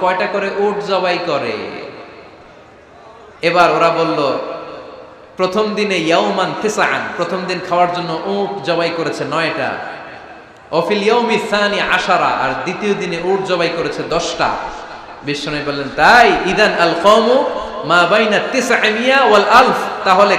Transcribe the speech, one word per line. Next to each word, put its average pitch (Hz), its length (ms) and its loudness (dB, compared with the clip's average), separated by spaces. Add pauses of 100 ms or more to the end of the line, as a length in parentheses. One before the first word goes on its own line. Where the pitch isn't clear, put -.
কয়টা 185 240 0
করে 196 320 -4
উট 202 300 -2
জবাই 180 380 0
করে? 135 260 -2 (1900)
এবার 170 300 4
ওরা 165 180 4
বলল, 156 480 0 (1000)
"প্রথম 202 360 0
দিনে 196 240 0
ইয়াউমান 180 640 0
তিসআন, 190 380 0 (180)
প্রথম 175 200 -2 (100)
দিন 180 120 -4 (100)
খাওয়ার 175 240 2
জন্য 170 320 -6
উট 196 400 -4
জবাই 170 320 0
করেছে 147 260 -4
নয়টা। 139 540 -4 (920)
অফিল 196 320 0
ইয়াউমি 226 360 2 (100)
সানি 202 320 0
আশারা, 170 440 0
আর 127 240 0
দ্বিতীয় 180 440 -2
দিনে 175 300 -4
উট 190 240 0
জবাই 170 300 0
করেছে 151 260 -4
দশটা।" - 460 -2 (720)
বিশ্বনবী 143 480 -4
বললেন, 139 240 -6
তাই? 208 360 6 (140)
ইদান 190 340 2
আল 170 140 4 (100)
কওমু 226 460 4 (340)
মা 165 200 4
বাইনা 202 360 2 (120)
তিসআমিয়া 247 720 2
ওয়াল 208 260 4
আলফ, - 560 2
তাহলে 196 340 4